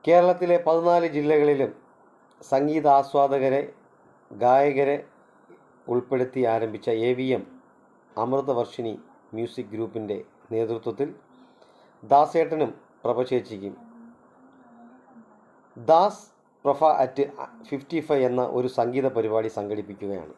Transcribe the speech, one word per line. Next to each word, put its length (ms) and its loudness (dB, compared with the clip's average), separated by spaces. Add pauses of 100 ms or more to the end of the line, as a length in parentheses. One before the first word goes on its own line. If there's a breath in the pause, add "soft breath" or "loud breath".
കേരളത്തിലെ 600 4
പതിനാല് 400 2
ജില്ലകളിലും 680 2 (760)
സംഗീതാസ്വാദകരെ, 1160 2 (600)
ഗായകരെ 760 2 (840)
ഉൾപ്പെടുത്തി 560 -2
ആരംഭിച്ച 440 -2
എ 240 0
വി 100 -2
എം 200 -2 (760)
അമൃതവർഷിണി 800 -4 (360)
മ്യൂസിക് 320 -8
ഗ്രൂപ്പിൻ്റെ 580 -8 (280)
നേതൃത്വത്തിൽ 600 -4 (880 soft breath)
ദാസേട്ടനും 720 2 (300)
പ്രഭ 180 0
ചേച്ചിക്കും 540 -6 (2000)
ദാസ് 540 2 (340)
പ്രഭ 400 2
at 240 -2 (400)
ഫിഫ്റ്റി 320 -6
ഫൈവ് 220 0
എന്ന 200 0
ഒരു 260 -2
സംഗീത 380 -2
പരിപാടി 420 -2
സംഘടിപ്പിക്കുകയാണ്. 880 -8